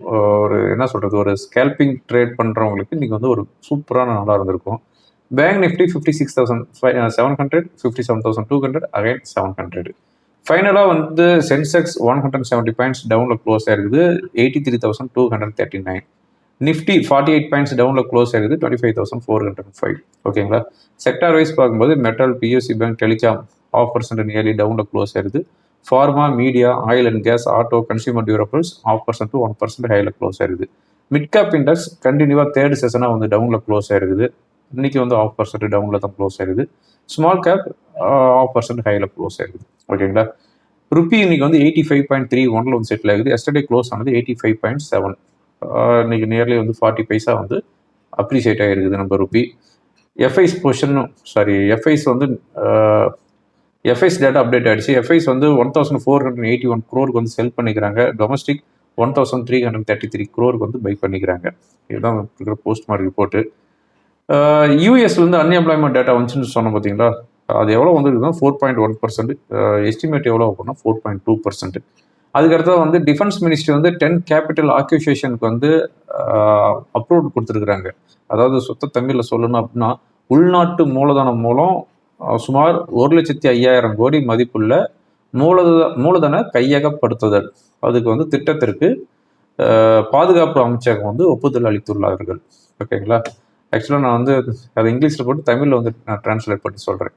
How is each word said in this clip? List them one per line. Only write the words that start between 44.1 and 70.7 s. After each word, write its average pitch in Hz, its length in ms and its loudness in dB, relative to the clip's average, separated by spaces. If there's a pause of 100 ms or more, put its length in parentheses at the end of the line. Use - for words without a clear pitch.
எயிட்டி 120 300 -2
ஃபைவ் 113 180 0
பாயிண்ட் 131 300 -4
செவன். 98 260 -2 (460)
ஆஹ், 117 380 2
இன்னைக்கு 113 260 -2
nearly 117 300 0
வந்து 113 240 -2
ஃபார்ட்டி 110 220 0
பைசா 110 320 -2
வந்து 104 240 -4 (540)
அப்ரிஷியேட் 110 500 0
ஆகிருக்குது 98 340 0
நம்ம 98 200 -2
ருப்பி. 98 280 0 (720)
எஃப் - 220 2
ஐஸ் 175 280 2
பொசிஷனும், 139 460 0 (100)
சாரி, 101 460 0
எஃப் 113 200 2
ஐஸ் 151 200 2
வந்து, 131 180 0 (300)
ஆஹ், 107 520 2 (760)
எஃப் 120 180 2
ஐஸ் 180 200 2
டேட்டா 139 180 4
அப்டேட் 123 260 2
ஆயிடுச்சு. 110 280 2
எஃப் 123 180 2
ஐஸ் 165 140 4
வந்து 139 300 2
ஒன் 127 140 2
தௌசண்ட் 139 300 0
ஃபோர் 135 220 2
ஹண்ட்ரட் 120 240 -4
எயிட்டி 123 200 0
ஒன் 113 220 -2
க்ரோருக்கு 127 320 -2
வந்து 113 100 -4
செல் 123 260 -4
பண்ணிக்கிறாங்க. 110 600 0
டொமஸ்டிக் 139 460 -2 (360)
ஒன் 120 140 0
தௌசண்ட் 127 340 -2
த்ரீ 123 160 0
ஹண்ட்ரட் 113 240 -4
தேர்ட்டி 107 220 -4
த்ரீ 107 240 -8
க்ரோருக்கு 120 260 0
வந்து 110 220 -6
பை 101 220 -4
பண்ணிக்கிறாங்க. 92 440 -4 (440)
இதுதான் 110 260 -4
இருக்கிற 107 460 -8
போஸ்ட் 107 260 -4
மார்க்கெட் 98 180 -2
ரிப்போர்ட். 98 320 -2 (920)
ஆஹ், 147 520 4
யூ 226 160 6
எஸ்ல 208 220 4
இருந்து 170 200 4
அன்எம்ப்ளாய்மெண்ட் 156 580 2
டேட்டா 127 180 4
வந்துச்சுன்னு 123 400 -2
சொன்னோம், 110 200 0
பாத்தீங்களா? 104 340 0 (380)
அது 107 260 0
எவ்வளவு 156 280 4
வந்திருக்குன்னா, 139 400 0
ஃபோர் 139 160 2
பாயிண்ட் 131 240 -2
ஒன் 110 180 0
பர்சன்ட். 113 380 -6 (140)
ஆஹ், 104 340 0
எஸ்டிமேட் 147 400 -2
எவ்வளவு 113 260 2
அப்படின்னா, 98 320 -10